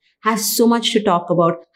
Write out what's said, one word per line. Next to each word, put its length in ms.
have 180
so 260
much 260
to 100
talk 280
about, 280